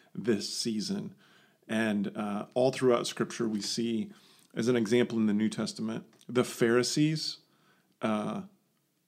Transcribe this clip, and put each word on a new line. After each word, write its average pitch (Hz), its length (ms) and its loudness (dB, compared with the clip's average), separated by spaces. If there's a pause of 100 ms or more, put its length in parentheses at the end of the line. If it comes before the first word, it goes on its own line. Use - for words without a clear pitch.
(140)
this 101 400 0
season. 104 580 -4 (560)
And, 110 480 0
uh, 104 380 -6
all 127 160 4
throughout 123 360 2
Scripture, - 420 -4
we 107 120 -2
see, 113 500 -2 (440)
as 117 140 0
an 127 80 4
example 117 420 2
in 110 80 4
the 104 60 2
New 107 160 2
Testament, 110 560 -6 (240)
the 123 160 2
Pharisees, 127 960 2 (600)
uh, 107 420 -2 (640)